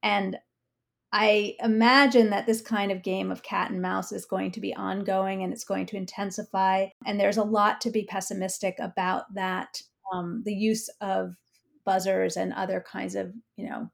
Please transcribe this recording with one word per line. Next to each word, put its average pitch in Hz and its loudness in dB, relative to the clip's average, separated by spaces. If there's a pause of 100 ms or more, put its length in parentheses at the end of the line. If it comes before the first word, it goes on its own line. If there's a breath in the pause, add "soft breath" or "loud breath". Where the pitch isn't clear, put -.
And 202 0 (720)
I 208 2
imagine 233 8
that 202 0
this 226 2
kind 202 0
of 185 -4
game 190 -2
of 185 -8
cat 185 -4
and 185 -4
mouse 185 -2
is 196 -8
going 190 -2
to - -8
be 196 -4
ongoing 190 -2
and 185 -4
it's - -8
going 185 -4
to 202 -8
intensify. 190 0 (180)
And 208 -2
there's 202 4
a 220 2
lot 208 2
to 240 -2
be 220 0
pessimistic 190 -4
about 185 -2
that, 185 -4 (320)
um, 175 -4
the 208 -2
use 220 0 (100)
of 190 -2 (520)
buzzers 185 2
and 185 -2
other 190 -4
kinds 190 -6
of, 190 -6 (240)
you - -10
know 160 -8